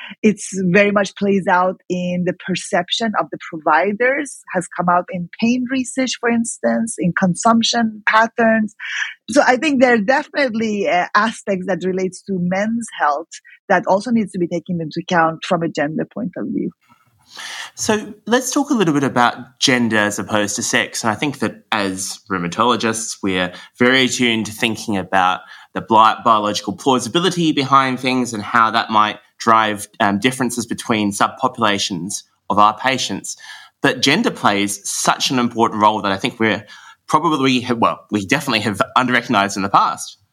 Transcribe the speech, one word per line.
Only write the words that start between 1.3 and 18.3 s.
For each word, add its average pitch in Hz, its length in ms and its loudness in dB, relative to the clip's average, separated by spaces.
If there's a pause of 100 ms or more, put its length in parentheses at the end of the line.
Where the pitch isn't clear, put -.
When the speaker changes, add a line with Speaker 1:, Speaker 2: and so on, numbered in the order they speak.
Speaker 1:
out 185 400 2
in 180 360 -2
the 175 80 -2 (140)
perception 185 720 -2
of 160 140 -2
the 165 60 -10 (120)
providers, 202 880 0 (160)
has 180 220 -4
come 175 120 -2
out 175 220 2
in 175 180 -8 (120)
pain 247 280 0
research, 262 520 -2
for 240 80 -2
instance, 233 720 -2
in 180 120 0
consumption 220 960 0
patterns. 220 680 2 (540)
So 269 140 4
I 262 120 4
think 277 240 2
there 247 140 6
are 233 40 4
definitely, 220 920 0
uh, 175 280 2
aspects 208 500 0
that 180 180 -2
relates 185 440 -2
to 196 100 -2
men's 208 480 -2 (100)
health 147 340 -2 (380)
that 185 200 2
also 208 240 0
needs 220 180 0
to 190 80 -8
be 170 80 0
taken 170 340 -4
into 160 220 -6
account 165 420 0
from 170 200 0
a 160 40 0
gender 156 360 -4
point - 320 -10
of 104 100 -6
view. - 240 -4 (1040)
Speaker 2:
So 214 360 -2 (140)
let's 247 240 0